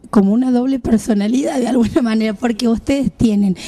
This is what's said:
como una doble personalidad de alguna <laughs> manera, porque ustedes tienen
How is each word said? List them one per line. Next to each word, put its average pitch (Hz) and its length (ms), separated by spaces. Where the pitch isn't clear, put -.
como 196 240
una 254 180
doble 254 280
personalidad 233 800
de 240 80
alguna 233 340
<laughs> - 20
manera, 220 300
porque 233 340
ustedes 233 440
tienen 202 440